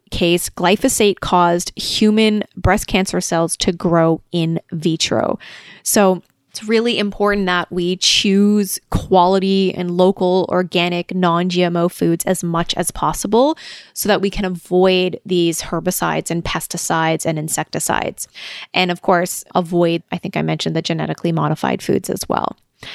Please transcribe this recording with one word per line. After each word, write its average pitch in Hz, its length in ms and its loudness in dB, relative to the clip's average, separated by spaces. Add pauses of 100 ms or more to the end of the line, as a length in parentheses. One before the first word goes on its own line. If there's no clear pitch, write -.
case, 175 400 0
glyphosate 208 680 2
caused 175 600 2
human 214 640 2 (140)
breast 185 300 0
cancer 185 340 0
cells 165 360 -2
to - 140 0
grow 165 500 2 (100)
in 165 280 0 (120)
vitro. 160 640 -2 (460)
So 190 400 2 (260)
it's - 140 -16
really 226 340 0
important 202 480 0
that 180 260 0
we 180 260 0
choose 202 800 2 (100)
quality 190 840 2
and 175 180 -4
local, 185 580 2
organic, 175 640 -2
non-G 180 500 2
M 175 140 0
O 170 120 2
foods 165 360 0
as 185 180 -2
much 170 320 -2
as 175 140 -4
possible 220 680 0 (380)
so - 160 -4
that 180 120 2
we 196 100 0
can 202 140 -4
avoid 180 800 0
these 170 380 0
herbicides 160 680 -4
and 170 120 -2
pesticides 160 840 -2
and 160 100 -2
insecticides. - 920 -6 (460)
And 180 160 0
of 175 140 -6
course, 180 500 0
avoid, 170 480 2 (100)
I 170 60 -2
think - 180 -8
I 160 60 -2
mentioned 160 340 -2
the 160 60 -2
genetically 160 500 -4
modified 151 520 0
foods - 260 -2
as - 180 -8
well. - 300 -2 (380)